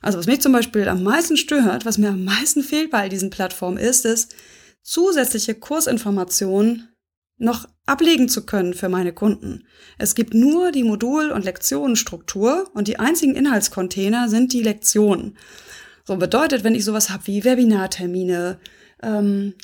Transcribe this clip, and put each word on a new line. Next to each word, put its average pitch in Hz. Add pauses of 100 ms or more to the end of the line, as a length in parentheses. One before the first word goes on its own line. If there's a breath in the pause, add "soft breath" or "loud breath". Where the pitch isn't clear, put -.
Also 190
was 170
mich 254
zum 285
Beispiel 226
am 180
meisten 302
stört, 226
was 220
mir 208
am 190
meisten 226
fehlt 311
bei 226
all 196
diesen 190
Plattformen 185
ist, 247
ist, 233 (480 loud breath)
zusätzliche 269
Kursinformationen 208 (480)
noch 233 (180)
ablegen 277
zu 208
können 180
für 185
meine 180
Kunden. - (320 soft breath)
Es -
gibt 226
nur 302
die 277
Modul- 240
und 196
Lektionenstruktur 247
und 202
die -
einzigen 285
Inhaltscontainer 208
sind 247
die 240
Lektionen. 208 (680 loud breath)
So 196
bedeutet, 226
wenn 226
ich 214
sowas 214
hab 190
wie 202
Webinartermine, 185 (440 loud breath)
ähm, 202 (100)